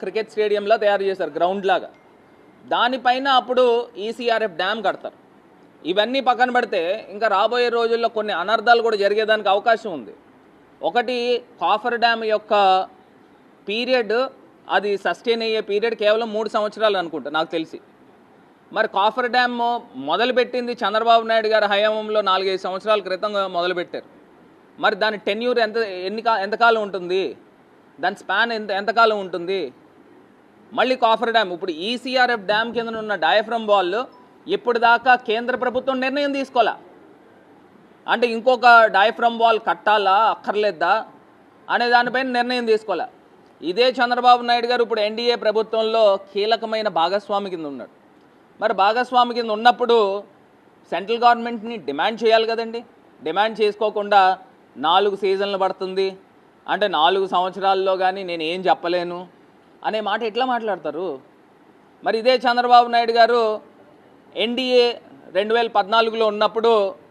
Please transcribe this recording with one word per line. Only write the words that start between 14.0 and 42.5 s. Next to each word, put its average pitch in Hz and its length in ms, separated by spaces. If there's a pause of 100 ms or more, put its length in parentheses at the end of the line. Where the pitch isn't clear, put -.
అది 196 140 (140)
సస్టైన్ 226 420
అయ్యే 220 140 (100)
పీరియడ్ 208 320
కేవలం 226 340
మూడు 214 200
సంవత్సరాలు 208 460
అనుకుంటా 151 340
నాకు 160 200
తెలిసి. 160 220 (920)
మరి 214 160
కాఫర్ 220 460
డ్యామ్ 247 240 (520)
మొదలుపెట్టింది 240 600 (100)
చంద్రబాబు 226 480
నాయుడు 226 240
గారి 214 180
హయాంలో 214 480 (100)
నాలుగైదు 190 360
సంవత్సరాల 190 420
క్రితం 185 240 (240)
మొదలుపెట్టారు. 175 520 (760)
మరి 214 180
దాని 214 160 (100)
టెన్యూర్ 240 380
ఎంత, 214 100 (320)
ఎన్ని 220 180
కా-, 226 200
ఎంతకాలం 226 400
ఉంటుంది? 185 380 (800)
దాని 185 200
స్పాన్ 220 300
ఎంత, 214 180 (100)
ఎంతకాలం 214 440
ఉంటుంది? 185 360 (1120)
మళ్ళీ 240 220 (120)
కాఫర్ 226 280
డ్యామ్, 214 220
ఇప్పుడు 175 160 (160)
ఈసీఆర్ఎఫ్ 240 640
డ్యామ్ 226 220
కింద 226 280
ఉన్న 214 120 (120)
డయాఫ్రమ్ 220 460
వాల్ 190 240 (580)
ఇప్పుడు 226 240
దాకా 233 340 (160)
కేంద్ర 240 280
ప్రభుత్వం 247 480
నిర్ణయం 277 340
తీసుకోలే. 240 340 (1400)
అంటే 233 220
ఇంకొక 240 320 (300)
డయాఫ్రమ్ 226 460
వాల్ 226 260
కట్టాలా 196 480 (160)
అక్కర్లేదా 196 600 (760)
అనే 220 260
దానిపైన 247 340 (100)
నిర్ణయం 240 340